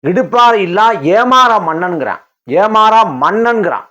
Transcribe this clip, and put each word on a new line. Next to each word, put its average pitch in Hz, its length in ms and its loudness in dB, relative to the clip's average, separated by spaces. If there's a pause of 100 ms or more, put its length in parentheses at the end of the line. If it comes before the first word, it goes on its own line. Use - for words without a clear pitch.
"இடுப்பாறு 233 460 2
இல்லா 208 400 0
ஏமாற 233 640 2
மன்னன்கிறான்." 165 600 -6 (300)
ஏமாறா 214 720 2
மன்னன்கிறான். 196 720 -2